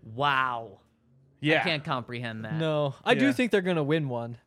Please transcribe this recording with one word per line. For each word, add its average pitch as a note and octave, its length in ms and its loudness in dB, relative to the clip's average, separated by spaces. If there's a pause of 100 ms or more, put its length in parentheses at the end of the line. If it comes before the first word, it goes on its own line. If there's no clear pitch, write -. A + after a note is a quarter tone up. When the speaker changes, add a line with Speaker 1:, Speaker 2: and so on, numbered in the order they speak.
(160)
Speaker 1:
wow. B2+ 640 0 (600)
Speaker 2:
Yeah. D3+ 180 4
Speaker 1:
I - 40 -2
can't D#3 200 -2
comprehend A#2+ 640 -6
that. A2+ 100 -6
Speaker 3:
No, D3+ 480 0
I A3+ 100 2
Speaker 2:
Yeah. B3+ 60 2
Speaker 3:
do C4+ 140 4
think B3 180 0
they're G3+ 100 4
gonna F3 220 0
win D3+ 240 0
one. A#2 400 -6